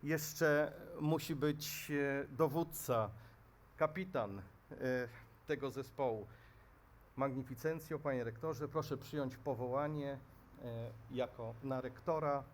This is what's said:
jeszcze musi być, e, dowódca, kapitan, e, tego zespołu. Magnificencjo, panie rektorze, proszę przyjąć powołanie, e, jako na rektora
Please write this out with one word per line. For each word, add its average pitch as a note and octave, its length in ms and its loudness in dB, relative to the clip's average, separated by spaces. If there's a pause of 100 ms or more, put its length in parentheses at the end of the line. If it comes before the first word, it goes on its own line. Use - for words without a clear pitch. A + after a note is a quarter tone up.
jeszcze D3+ 680 4 (280)
musi D#3 340 2
być, D3+ 560 0
e, C#3 380 2
dowódca, C3+ 840 2 (640)
kapitan, D3+ 640 0
e, F2+ 60 -8 (1000)
tego C#3 240 0
zespołu. A#2 560 0 (920)
Magnificencjo, C#3 840 -2
panie C#3 260 0
rektorze, C3 440 -4
proszę D3 280 0
przyjąć C3 400 -2
powołanie, C#3 840 0 (460)
e, A#2 260 -4 (200)
jako A#2+ 520 -2
na C3 180 0
rektora C#3+ 720 0